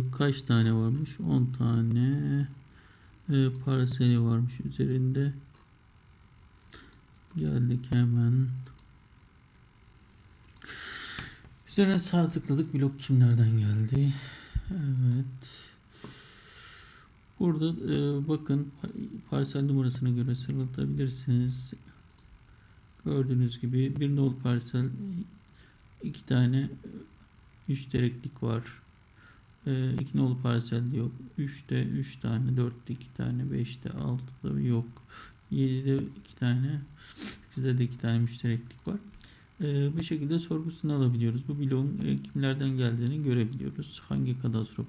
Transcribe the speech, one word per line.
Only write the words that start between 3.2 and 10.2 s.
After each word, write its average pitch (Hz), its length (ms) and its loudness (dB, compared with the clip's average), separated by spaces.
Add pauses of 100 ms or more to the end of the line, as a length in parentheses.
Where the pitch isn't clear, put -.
e, 135 200 4 (160)
parseli 127 560 4
varmış 117 400 2
üzerinde. 135 720 0 (2000)
Geldik 127 540 0
hemen. 120 580 4 (3250)